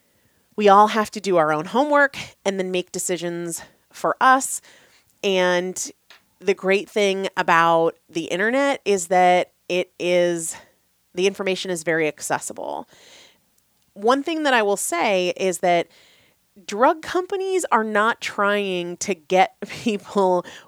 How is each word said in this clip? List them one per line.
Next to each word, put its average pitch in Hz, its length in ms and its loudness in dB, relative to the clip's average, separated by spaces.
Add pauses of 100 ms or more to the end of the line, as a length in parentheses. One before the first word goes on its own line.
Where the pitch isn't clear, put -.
(560)
we 208 120 6
all 208 200 10
have 214 240 -2
to 214 80 -10
do 180 180 0
our 156 140 2
own 151 140 -2
homework 285 520 0 (260)
and 196 140 -2
then 185 120 -4
make 180 220 -4
decisions 175 680 -6 (280)
for - 300 -4
us. 262 400 2 (600)
And 185 680 -2 (480)
the 185 140 -2
great 190 360 0
thing 196 480 -2
about 165 600 2 (140)
the 165 140 -6
internet 254 600 -2
is 190 220 0
that 180 460 4 (180)
it 175 280 -4
is, 175 580 0 (580)
the 180 120 -2
information 190 440 -4
is 165 120 -6
very 160 240 0
accessible. - 800 -8 (1080)
One 240 280 0
thing 320 200 -4
that 277 100 0
I 233 100 2
will 202 140 0
say 196 600 -2
is 185 220 -2
that 175 300 0 (800)
drug 285 360 0
companies 370 720 -4
are 220 100 2
not 214 380 0
trying 196 800 -2
to 196 160 -4
get 185 460 0
<laughs> 202 60 -12
people 196 800 -2 (240)